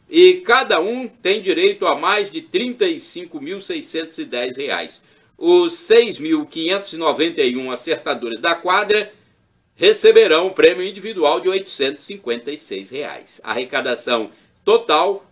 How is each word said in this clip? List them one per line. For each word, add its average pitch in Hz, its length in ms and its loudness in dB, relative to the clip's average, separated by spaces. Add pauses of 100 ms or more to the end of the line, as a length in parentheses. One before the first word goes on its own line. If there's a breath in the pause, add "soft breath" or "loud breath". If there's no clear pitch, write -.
(100)
e 180 340 6
cada 226 360 2
um 233 280 -4
tem 202 320 -4
direito 185 460 0
a 147 80 2
mais 190 360 -2
de 160 120 -12
trinta 233 420 -4
e 160 160 -2
cinco 170 400 -10
mil 180 200 -10
seiscentos 160 580 -10
e 156 60 -8
dez 123 320 -8
reais. 92 460 -8 (360 soft breath)
Os 175 360 4
seis 220 440 4
mil 151 260 -2
quinhentos 175 480 -4
e 160 40 -10
noventa 160 440 0
e 127 160 0
um 131 140 -6
acertadores 120 680 -6
da 170 140 0
quadra 202 560 0 (680)
receberão 208 720 6
o 190 40 -6
prêmio 180 340 4
individual 185 540 -2
de 180 80 -4
oitocentos 190 560 -4
e - 20 -10
cinquenta 123 460 -8
e 151 60 -12
seis 98 320 -12
reais. 123 520 -14
A 117 80 -8
arrecadação 123 800 -4 (340 soft breath)
total 196 680 2